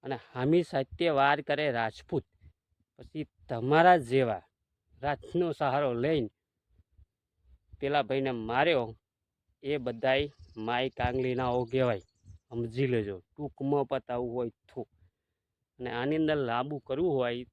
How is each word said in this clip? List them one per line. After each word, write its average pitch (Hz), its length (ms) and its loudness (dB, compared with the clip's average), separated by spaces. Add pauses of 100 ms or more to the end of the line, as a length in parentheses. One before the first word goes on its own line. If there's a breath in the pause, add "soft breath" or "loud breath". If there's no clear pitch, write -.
અને 131 200 -6
હામી 151 400 2
સાહિત્ય 160 480 -2
વાર 143 300 4
કરે 147 300 -2
રાજપૂત. 117 540 -4 (680)
પછી - 340 -12 (220)
તમારા 151 500 6
જેવા 120 460 0 (580)
રાતનો 147 500 -2
સહારો 139 420 0
લઈને 127 360 0 (1500)
પેલા 143 260 -2
ભાઈને 131 300 -2 (160)
માર્યો, 131 380 2 (760)
એ 139 160 -4
બધાય 131 480 0 (300)
માય 120 340 -2
કાંગલીનાઓ 123 760 0
કહેવાય. 123 380 0 (420)
સમજી 117 400 -4
લેજો, 107 340 -2
ટૂંકમાં 139 680 -4
પતાવવું 123 460 -4
હોય 120 200 -4 (140)
તો. - 140 -14 (1000)
અને 123 120 -8
આની 135 300 -2
અંદર 156 180 2 (100)
લાંબુ 131 320 -2
કરવું 156 320 -2
હોય 123 400 -2